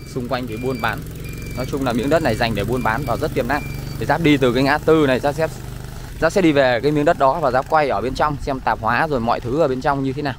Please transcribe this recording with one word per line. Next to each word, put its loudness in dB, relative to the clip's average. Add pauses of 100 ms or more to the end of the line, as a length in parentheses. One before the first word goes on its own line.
Xung -8
quanh -6
thì -8
buôn -4
bán. -2 (580)
Nói -4
chung -4
là 0
miếng 0
đất 4
này 2
dành 0
để -2
buôn -2
bán 0
và 0
rất -2
tiềm -2
năng. 0 (380)
Thì -2
Giáp 2
đi 6
từ 4
cái 2
ngã 4
tư 4
này, 2
Giáp 0
sẽ, 0 (720)
Giáp 2
sẽ 2
đi 6
về 4
cái 2
miếng 2
đất 4
đó 2
và 2
Giáp 0
quay 4
ở 0
bên -4
trong 0
xem -4
tạp -2
hóa 0
rồi 0
mọi 0
thứ -2
ở 4
bên -2
trong 0
như -2
thế -8
nào. -4